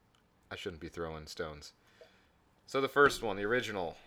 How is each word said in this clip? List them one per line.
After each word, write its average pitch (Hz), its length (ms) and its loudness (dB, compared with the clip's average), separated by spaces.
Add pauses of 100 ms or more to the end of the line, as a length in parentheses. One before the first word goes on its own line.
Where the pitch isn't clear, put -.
(500)
I 98 40 -10
shouldn't 98 260 -8
be 85 80 -8
throwing 80 380 -6
stones. 76 460 -8 (960)
So 135 140 -2
the 135 80 2
first 143 320 6
one, 104 160 0
the 101 60 -2
original, 104 540 0 (100)